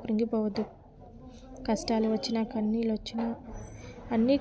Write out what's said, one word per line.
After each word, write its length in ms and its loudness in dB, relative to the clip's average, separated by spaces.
కృంగిపోవద్దు. 600 2
కష్టాలు 460 2
వచ్చినా, 280 0
కన్నీళ్ళు 420 2
వచ్చినా 300 -4
అన్నీ 260 6